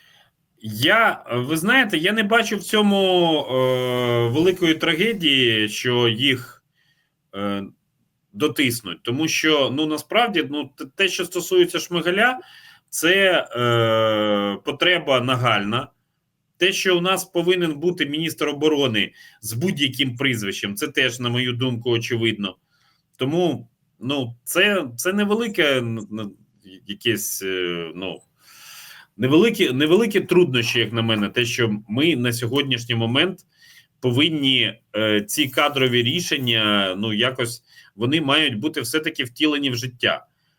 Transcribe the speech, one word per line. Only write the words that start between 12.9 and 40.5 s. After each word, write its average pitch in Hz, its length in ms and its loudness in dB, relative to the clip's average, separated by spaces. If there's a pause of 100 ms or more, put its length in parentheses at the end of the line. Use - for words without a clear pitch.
це, 180 560 2 (100)
е, 110 1080 2
потреба 147 560 0
нагальна. 120 680 0 (720)
Те, 185 140 2
що 185 260 2
у - 20 0
нас 185 240 0
повинен 175 500 0
бути 160 320 -2
міністр 151 420 -4
оборони 143 640 0 (280)
з 113 120 -10
будь-яким 139 640 -2
прізвищем, 104 580 -4
це 147 140 -4
теж, 127 320 -2
на 120 80 -4
мою 123 240 -2
думку, 120 380 -4
очевидно. 113 640 -2 (600)
Тому, 147 520 -2 (320)
ну, 127 440 -6
це, 185 420 0 (100)
це 180 160 -2
невелике, 202 680 0
н-, 113 340 -6
н-, 107 180 -8 (560)
якесь, 101 560 -4
е, 87 520 -6
ну, 87 260 -10 (960)
невеликі, 151 560 2
невеликі 180 480 2
труднощі, 127 580 2
як 107 140 0
на 117 100 0
мене, 107 260 0
те, 123 160 0
що 117 320 -2 (120)
ми 143 280 2
на 123 160 0
сьогоднішній 120 600 -2
момент 131 440 0 (640)
повинні, 135 800 0 (160)
е, 107 260 2
ці 147 260 -4
кадрові 131 540 2
рішення, 117 960 0
ну, 110 140 -2
якось 120 500 -2 (340)
вони 131 240 0
мають 139 380 0
бути 151 220 -4
все-таки 156 440 -4
втілені 143 460 -2
в 123 60 -6
життя. 117 500 -4 (320)